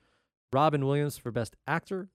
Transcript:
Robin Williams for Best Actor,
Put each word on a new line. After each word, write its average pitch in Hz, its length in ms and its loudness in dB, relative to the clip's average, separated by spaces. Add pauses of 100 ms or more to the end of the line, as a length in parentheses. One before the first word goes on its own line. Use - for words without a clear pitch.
(520)
Robin 143 340 4
Williams 143 320 0
for 120 140 -8
Best 117 240 -4 (100)
Actor, 180 500 -4